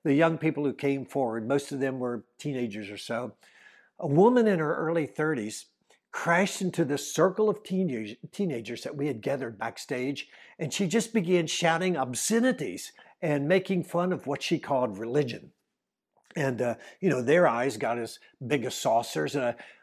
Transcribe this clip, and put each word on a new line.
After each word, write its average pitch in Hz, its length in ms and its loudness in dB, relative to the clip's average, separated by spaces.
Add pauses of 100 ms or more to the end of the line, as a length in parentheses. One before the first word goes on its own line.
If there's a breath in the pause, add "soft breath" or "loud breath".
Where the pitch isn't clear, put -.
the 147 100 4
young 165 240 6
people 147 280 0
who 131 80 0
came 139 320 -2
forward, 117 420 -4
most 139 240 -2
of 139 80 -6
them 131 200 -2
were 120 260 -4 (120)
teenagers 113 540 -6
or 101 60 -12
so, 117 360 -8 (640 soft breath)
a 175 100 -6
woman 220 380 6
in 196 140 4
her 156 160 0
early 160 320 0
thirties 131 580 -4 (460 soft breath)
crashed 180 500 0
into 175 220 0
the 143 140 0
circle 185 520 2
of 208 140 -2
teenage-, 127 540 -2 (140)
teenagers 120 520 -6
that 143 140 -8
we 143 100 -2
had 120 140 -4
gathered 131 360 -4
backstage, 127 720 -6 (320 loud breath)
and 156 140 -6
she 202 140 0
just 220 260 0
began 175 340 2
shouting 170 480 2
obscenities 139 960 0 (300 loud breath)
and 147 260 0
making 185 360 2
fun 175 280 -2
of 160 160 -6
what 143 160 -4
she 165 160 0
called 123 400 -2
religion. 117 520 -2 (840)
And, 135 260 -2
uh, - 140 -2 (240 loud breath)
you 185 100 2
know, 127 120 2
their 156 260 6
eyes 120 300 0
got 120 200 -2
as 117 220 -8 (260 soft breath)
big 123 200 0
as 123 100 -6
saucers, 143 600 0
and 135 100 -2
I, 120 100 -2 (280 loud breath)